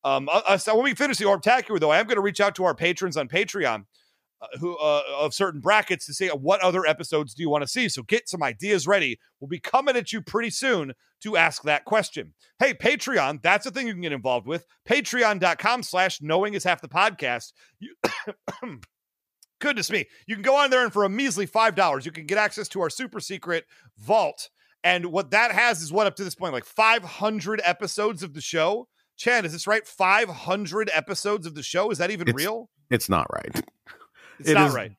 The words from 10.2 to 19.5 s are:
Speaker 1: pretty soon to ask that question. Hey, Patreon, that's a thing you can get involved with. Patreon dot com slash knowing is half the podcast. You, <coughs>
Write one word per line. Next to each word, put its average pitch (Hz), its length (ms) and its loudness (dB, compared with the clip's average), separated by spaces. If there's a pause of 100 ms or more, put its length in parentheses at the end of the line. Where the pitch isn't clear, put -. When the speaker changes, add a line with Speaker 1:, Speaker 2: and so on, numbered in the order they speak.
Speaker 1:
pretty 226 300 -4
soon 175 420 -2 (300)
to 143 120 -4
ask - 280 2
that 147 200 0
question. 156 500 -2 (260)
Hey, 262 140 2
Patreon, 165 680 0
that's 202 240 2
a 262 60 -6
thing 254 160 -4
you 220 60 -6
can 175 80 -8
get 160 120 -4
involved 123 340 -2
with. 165 180 -6 (220)
Patreon 214 540 2
dot 175 180 2
com 233 240 0
slash 180 380 0
knowing 180 320 0
is 175 100 -4
half 175 180 0
the 151 60 -16
podcast. 147 640 -2 (300)
You, 233 120 -16 (720)
<coughs> 165 160 -14 (800)